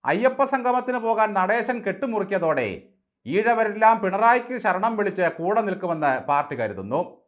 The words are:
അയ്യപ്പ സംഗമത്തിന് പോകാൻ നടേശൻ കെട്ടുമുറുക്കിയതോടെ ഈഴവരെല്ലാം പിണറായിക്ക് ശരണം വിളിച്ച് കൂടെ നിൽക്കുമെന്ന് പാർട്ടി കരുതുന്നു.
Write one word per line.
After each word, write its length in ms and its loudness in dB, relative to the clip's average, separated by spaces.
അയ്യപ്പ 360 2
സംഗമത്തിന് 520 0
പോകാൻ 240 2
നടേശൻ 460 0
കെട്ടുമുറുക്കിയതോടെ 800 -2
ഈഴവരെല്ലാം 760 4
പിണറായിക്ക് 640 2
ശരണം 340 0
വിളിച്ച് 280 0
കൂടെ 240 0
നിൽക്കുമെന്ന് 500 -2
പാർട്ടി 320 0
കരുതുന്നു. 420 -4